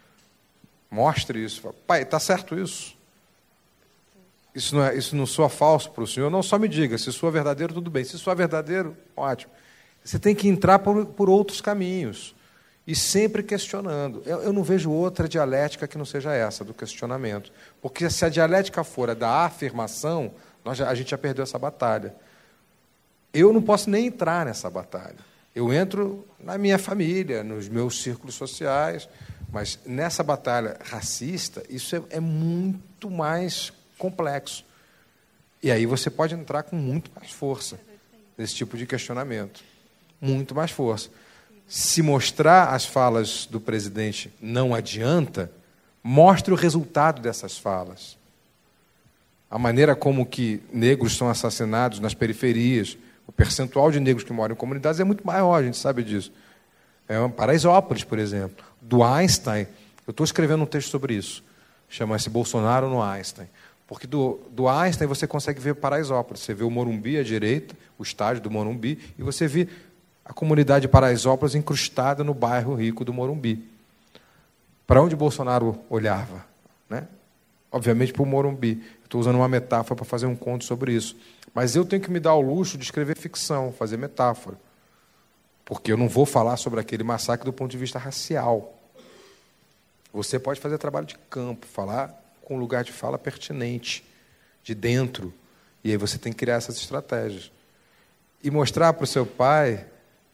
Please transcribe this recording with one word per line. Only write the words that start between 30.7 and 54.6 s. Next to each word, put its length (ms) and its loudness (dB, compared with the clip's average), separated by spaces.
racista, 880 -8
isso 240 -10
é, 80 -4
é 100 -6
muito 920 -2
mais 600 -4
complexo. 640 -4
E 100 2
aí 140 4
você 240 0
pode 240 -2
entrar 300 -6
com 140 -8
muito 360 -4
mais 180 -20
força 460 -8
nesse 180 -8
tipo 220 -8
de 80 -8
questionamento. 760 -8
Muito 340 -2
mais 160 -2
força. 380 -2
Se 340 0
mostrar 680 6
as 160 0
falas 600 2
do 140 -8
presidente 840 -4
não 320 0
adianta, 800 0
mostre 520 8
o 20 4
resultado 640 2
dessas 360 -6
falas. 600 -6
A 80 -4
maneira 340 6
como 320 2
que 360 -2
negros 460 4
são 120 2
assassinados 680 0
nas 140 -2
periferias, 840 0
o 60 -18
percentual 580 2
de 80 2
negros 240 2
que 80 -12
moram 220 -2
em 40 -12
comunidades 440 -2